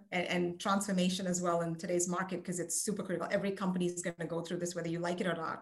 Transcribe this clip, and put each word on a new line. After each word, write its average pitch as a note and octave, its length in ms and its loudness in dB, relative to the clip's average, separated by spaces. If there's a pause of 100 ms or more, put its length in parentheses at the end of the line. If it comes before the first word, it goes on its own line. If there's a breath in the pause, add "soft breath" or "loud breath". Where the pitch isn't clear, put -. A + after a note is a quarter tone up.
(120)
and, F3+ 140 0
and F3 340 0
transformation F#3+ 680 2
as F3 160 0
well E3+ 180 4
in E3 140 0
today's F3+ 320 2
market, F3+ 360 -2
'cause F3 160 -2
it's E3+ 220 -2
super G3 220 -2
critical. E3+ 260 -2
Every G3 220 0
company F#3 340 0
is F3 160 -2
gonna E3+ 260 -4
go E3 140 -2
through E3 160 -4
this, F3 160 -2
whether E3 160 -4
you E3 80 -2
like F3 240 0
it F#3 60 0
or E3 80 2
not, D#3+ 260 -4